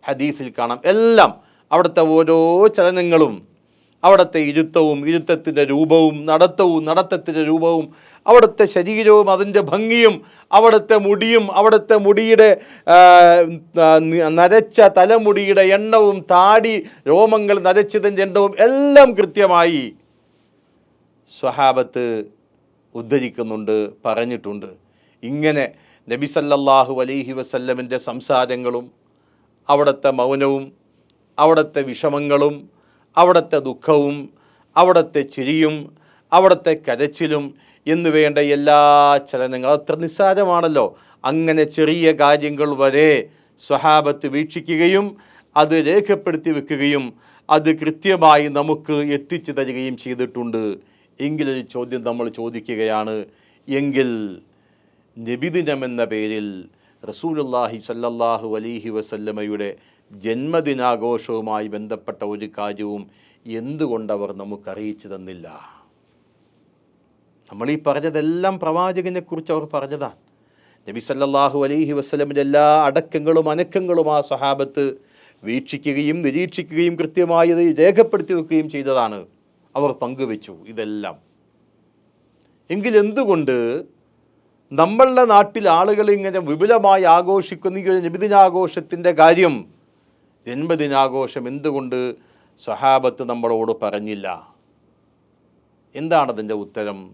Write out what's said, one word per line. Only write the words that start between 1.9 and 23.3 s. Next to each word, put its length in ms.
ഓരോ 220
ചലനങ്ങളും, 580
അവിടുത്തെ 340
ഇരുത്തവും 480
ഇരുത്തത്തിൻ്റെ 600
രൂപവും, 440
നടത്തവും 580
നടത്തത്തിൻ്റെ 600
രൂപവും, 340
അവിടുത്തെ 380
ശരീരവും 600
അതിൻ്റെ 360
ഭംഗിയും, 440
അവിടുത്തെ 380
മുടിയും, 380
അവിടുത്തെ 440
മുടിയുടെ, 460
ആ, 20
ആ, 40
നി-, 180
നരച്ച 400
തലമുടിയുടെ 680
എണ്ണവും 400
താടി 400
രോമങ്ങൾ 480
നരച്ചതിൻ്റെ 600
എണ്ണവും 240
എല്ലാം 500
കൃത്യമായി 680
സ്വഹാബത്ത് 680
ഉദ്ധരിക്കുന്നുണ്ട്, 840